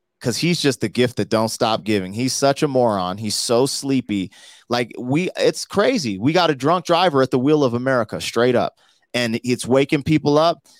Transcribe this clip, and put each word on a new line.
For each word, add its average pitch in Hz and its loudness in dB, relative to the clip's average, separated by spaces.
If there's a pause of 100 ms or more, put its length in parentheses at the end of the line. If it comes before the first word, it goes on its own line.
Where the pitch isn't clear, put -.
(200)
'cause 120 -4
he's 170 0
just 139 0
the 110 -2
gift 117 0
that 101 -4
don't 110 0
stop 110 -2
giving. 95 -2
He's 120 -4
such 139 0
a 151 2
moron. 104 0
He's 107 -6
so 127 2
sleepy. 123 -4 (360)
Like, 120 -4
we, 131 -4
it's 151 0
crazy. 190 -2
We 123 -2
got 170 2
a 151 -2
drunk 151 -2
driver 170 2
at 131 2
the 135 0
wheel 147 2
of 120 0
America, 120 -2
straight 120 0
up. 101 -2 (340)
And 120 -2
it's 123 -2
waking 139 2
people 147 2
up. 160 0 (140)